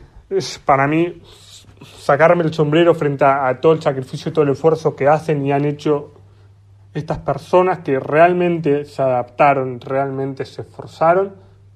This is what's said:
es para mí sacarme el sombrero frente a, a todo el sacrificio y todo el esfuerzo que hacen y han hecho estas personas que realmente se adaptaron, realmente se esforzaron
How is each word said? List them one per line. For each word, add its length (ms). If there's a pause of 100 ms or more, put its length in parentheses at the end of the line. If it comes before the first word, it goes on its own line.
(300)
es 300
para 280
mí 360 (580)
sacarme 600
el 100
sombrero 400
frente 320
a, 220
a 120
todo 120
el 100
sacrificio 480
y 40
todo 120
el 60
esfuerzo 440
que 120
hacen 360
y 80
han 140
hecho 480 (800)
estas 240
personas 640
que 200
realmente 880
se 160
adaptaron, 800
realmente 640
se 160
esforzaron 760 (400)